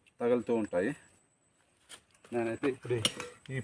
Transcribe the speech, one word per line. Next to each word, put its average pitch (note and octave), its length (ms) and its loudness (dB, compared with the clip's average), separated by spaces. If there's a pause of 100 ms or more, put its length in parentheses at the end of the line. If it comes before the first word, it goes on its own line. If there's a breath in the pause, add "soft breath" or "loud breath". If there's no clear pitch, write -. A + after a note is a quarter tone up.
(200)
తగులుతూ A#2+ 360 2
ఉంటాయి. G#2 360 2 (1400)
నేనైతే A#2 420 0
ఇప్పుడు B2 200 -2 (580)
ఈ C3 100 -4